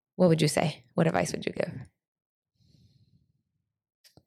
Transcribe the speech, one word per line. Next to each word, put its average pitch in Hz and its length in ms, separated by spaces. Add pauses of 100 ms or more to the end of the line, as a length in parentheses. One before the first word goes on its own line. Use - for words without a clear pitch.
(180)
What 185 100
would 160 140
you 151 80
say? - 340 (120)
What 165 120
advice 170 240
would - 140
you - 80
give? - 180 (2500)